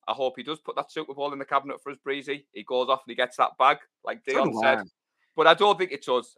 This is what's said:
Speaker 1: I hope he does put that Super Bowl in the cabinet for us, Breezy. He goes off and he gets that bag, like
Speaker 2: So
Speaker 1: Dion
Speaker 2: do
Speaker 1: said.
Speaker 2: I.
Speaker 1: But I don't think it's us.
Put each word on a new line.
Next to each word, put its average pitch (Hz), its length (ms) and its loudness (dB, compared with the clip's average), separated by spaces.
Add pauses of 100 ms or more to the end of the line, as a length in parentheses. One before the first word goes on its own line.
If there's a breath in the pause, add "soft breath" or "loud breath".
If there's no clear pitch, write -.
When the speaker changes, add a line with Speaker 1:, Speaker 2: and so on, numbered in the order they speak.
Speaker 1:
I 110 60 -2
hope 127 240 -4
he 123 60 -12
does 156 160 -10
put - 160 -12
that 143 160 -6
Super 156 240 -10
Bowl 143 180 -6
in 139 60 -12
the 139 60 -10
cabinet 139 360 -4
for 143 100 -14
us, 143 120 -14
Breezy. 139 480 -6
He 104 100 -14
goes 123 280 -2
off 131 180 0
and 120 40 -12
he 120 40 -12
gets 127 220 -2
that - 200 2
bag, 139 200 4 (260)
like 113 240 -8
Speaker 2:
So 131 60 -2
Speaker 1:
Dion 156 180 2
Speaker 2:
do 113 100 -4
Speaker 1:
said. 131 160 4
Speaker 2:
I. 104 60 -6 (520)
Speaker 1:
But 156 120 6
I 170 80 8
don't 196 240 2
think 185 120 -4
it's 139 160 -12
us. 123 300 -2